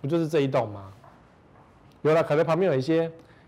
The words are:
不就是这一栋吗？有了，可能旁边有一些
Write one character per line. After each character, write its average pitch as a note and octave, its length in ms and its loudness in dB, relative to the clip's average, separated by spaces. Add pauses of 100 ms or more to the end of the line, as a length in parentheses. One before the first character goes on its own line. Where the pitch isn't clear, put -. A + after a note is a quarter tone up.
不 C#3+ 60 -8
就 D#3+ 100 0
是 E3 100 0
这 D3+ 140 0
一 C3+ 60 0
栋 C3 220 -2
吗？ G2+ 220 -16 (1080)
有 D3+ 120 2
了， E3 80 4
可 D3+ 140 0
能 D#3+ 80 2
旁 D#3+ 160 0
边 F#3+ 100 2
有 C#3 80 2
一 C3 40 0
些 E3 280 0 (380)